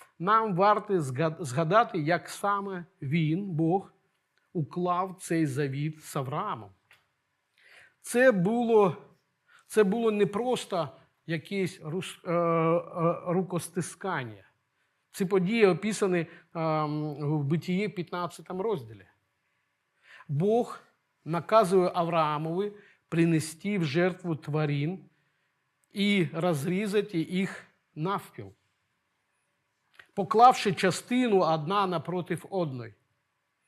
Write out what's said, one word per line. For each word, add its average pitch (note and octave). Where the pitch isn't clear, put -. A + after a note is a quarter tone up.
нам G#3+
варто G#3
зга-, D#3+
згадати, E3+
як D#3+
саме G3
він, D#3+
Бог, E3+
уклав F3+
цей E3
завіт C#3+
з -
Авраамом. C#3+
Це B3+
було, G#3
це G#3+
було A3
не G#3
просто G3+
якесь F3+
рус-, D#3+
е, F#3
е, E3+
рукостискання. E3
Ці G3
події G3
описані, F3+
ем, D3+
в D3
Битії F3+
п'ятнадцятому F3
розділі. A#2
Бог G3+
наказує F3+
Авраамові E3+
принести E3+
в E3+
жертву F3
тварин D3+
і G3+
розрізати F3+
їх F3+
навпіл, D3+
поклавши A3
частину G#3+
одна D#3+
напротив F3
одної. C3